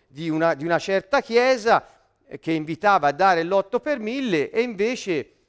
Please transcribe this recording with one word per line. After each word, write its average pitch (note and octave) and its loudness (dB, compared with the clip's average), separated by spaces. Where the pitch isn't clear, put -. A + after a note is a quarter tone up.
di D#3 -10
una, D#3+ 0
di C#3 -8
una E3+ 0
certa G3 0
chiesa, A#3 2
eh, - -16
che D#3+ -4
invitava D#3+ 2
a C#3+ 2
dare E3+ 2
l'otto F#3+ -2
per D4 -4
mille G#3+ -2
e A3 -2
invece, G3+ -4